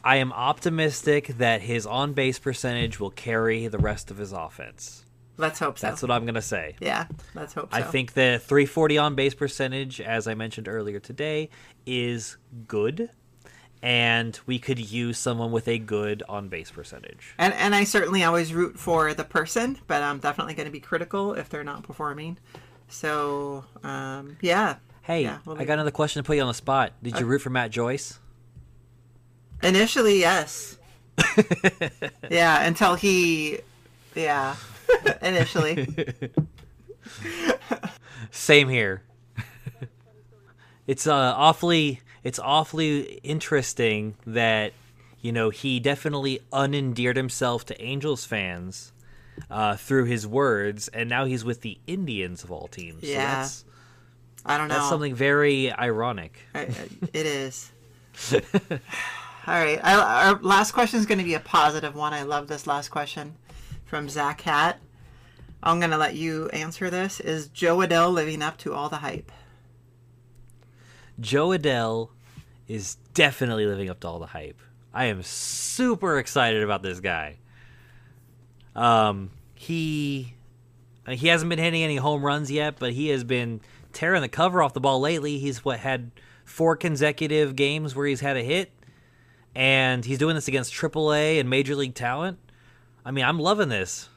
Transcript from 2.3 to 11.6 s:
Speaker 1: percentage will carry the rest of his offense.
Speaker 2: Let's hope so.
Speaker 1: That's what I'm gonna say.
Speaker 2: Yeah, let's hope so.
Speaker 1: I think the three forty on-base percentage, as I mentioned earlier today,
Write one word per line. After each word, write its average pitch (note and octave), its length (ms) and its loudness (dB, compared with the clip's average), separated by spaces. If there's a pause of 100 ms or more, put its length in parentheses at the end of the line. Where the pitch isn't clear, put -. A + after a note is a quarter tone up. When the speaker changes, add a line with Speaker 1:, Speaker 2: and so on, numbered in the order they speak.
Speaker 1:
percentage A#2+ 600 -4
will G2 120 -4
carry A2+ 560 -2
the G#2 120 -6
rest G#2 320 -2
of G2 60 -12
his G2+ 140 -10
offense. D#2 720 -14 (360)
Speaker 2:
Let's D#3 200 -2
hope D3 180 -2
so. G#2+ 100 -4
Speaker 1:
That's - 140 -4
what B2 80 -2
I'm A#2+ 160 2
gonna A2+ 160 -4
say. E2 380 -6
Speaker 2:
Yeah, C2+ 260 -2 (300)
let's D3+ 180 -12
hope - 180 -8
so. A2 60 -2
Speaker 1:
I A#2+ 60 0
think C3 300 -2
the B2 300 4
three C#3+ 220 6
forty D3+ 320 2
on-base C#3 380 2
percentage, C3+ 640 -4
as A2+ 260 -2
I A2+ 60 -4
mentioned A2 340 -8
earlier G#2 320 -6
today, D3+ 520 -6 (340)